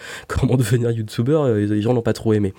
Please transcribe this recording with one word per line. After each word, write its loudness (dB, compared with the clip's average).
<laughs> -16
comment 0
devenir 0
youtubeur, 0
euh, 2
les 0
gens 2
n'ont 0
pas 0
trop 0
aimé. 2